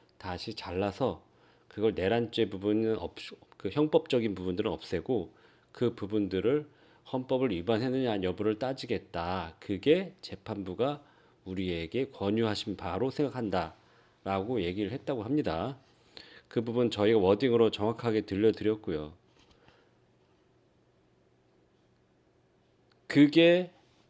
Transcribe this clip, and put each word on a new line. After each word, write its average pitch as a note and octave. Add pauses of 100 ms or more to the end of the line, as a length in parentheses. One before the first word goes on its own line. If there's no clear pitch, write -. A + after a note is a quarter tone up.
(180)
다시 F2+
잘라서 F#2+ (440)
그걸 G#2
내란죄 G#2+
부분은 G#2+
없-, F2 (420)
그 G2
형법적인 B2
부분들은 F#2
없애고 F2 (400)
그 A#2+
부분들을 G#2 (460)
헌법을 B2+
위반했느냐 A2+
여부를 G2+
따지겠다. F#2
그게 D3+
재판부가 G#2 (420)
우리에게 F#2
권유하신 G#2+
바로 G2
생각한다라고 G2
얘기를 F#2
했다고 B2+
합니다. A#2+ (720)
그 A#2+
부분 A#2
저희가 G#2
워딩으로 G#2+
정확하게 A2
들려드렸고요. G2+ (4000)
그게 E3 (400)